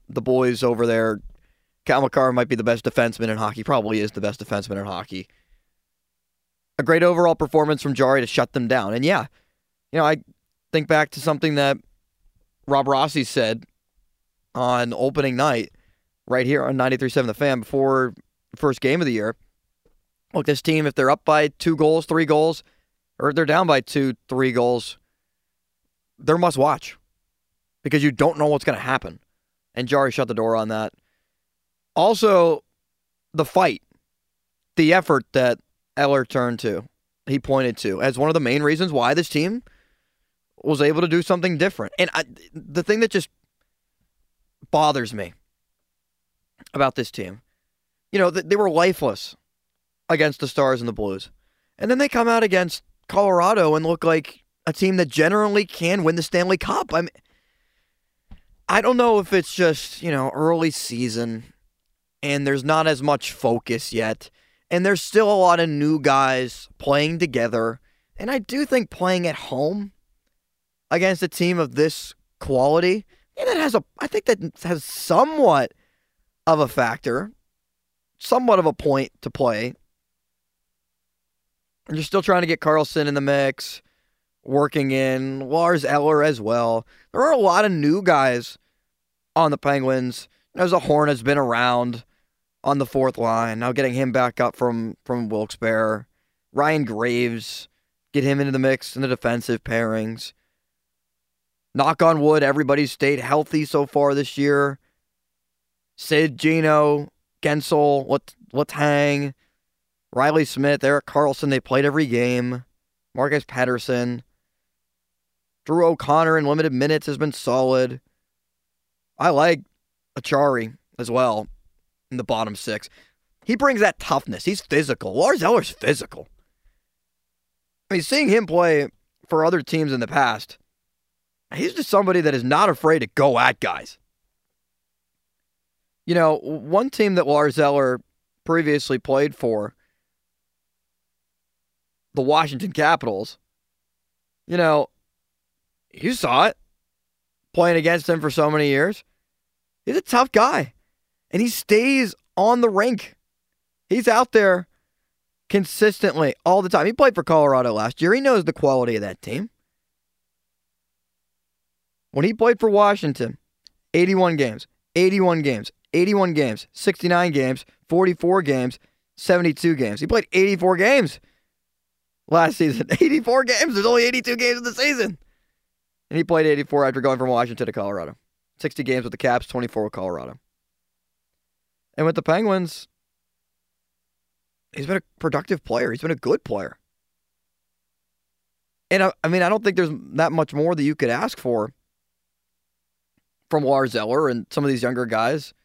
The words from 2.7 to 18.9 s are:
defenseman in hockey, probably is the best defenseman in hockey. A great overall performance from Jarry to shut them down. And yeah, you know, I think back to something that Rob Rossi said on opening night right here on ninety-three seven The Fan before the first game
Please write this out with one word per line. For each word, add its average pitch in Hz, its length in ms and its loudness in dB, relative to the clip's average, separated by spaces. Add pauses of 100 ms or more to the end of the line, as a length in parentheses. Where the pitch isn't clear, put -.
defenseman 117 420 -2
in 110 100 -4
hockey, 107 260 -6
probably 110 360 0
is 104 120 -4
the 101 100 -10
best 101 200 -6
defenseman 101 380 -6
in 98 60 -8
hockey. 95 420 -12 (1500)
A 147 40 -4
great 165 200 4
overall 175 320 4
performance 151 480 0
from 143 100 -2
Jarry 135 280 2
to 117 60 -4
shut - 260 -2
them 120 160 -2
down. 107 240 0
And 120 100 -4
yeah, 151 240 0 (640)
you 160 80 -2
know, 156 60 2
I 156 120 2 (540)
think 156 160 -2
back 151 240 2
to - 80 -14
something 151 360 -2
that 139 220 0 (880)
Rob 139 220 0
Rossi 139 360 0
said 113 420 -2 (920)
on 123 380 -2
opening 135 420 -2
night 127 360 -2 (560)
right 127 200 0
here 139 160 0
on 131 140 -2
ninety-three 131 320 0
seven 127 180 0
The 107 80 -6
Fan 139 240 -2
before 135 560 -2 (360)
the - 60 -20
first 139 240 -2
game 143 200 0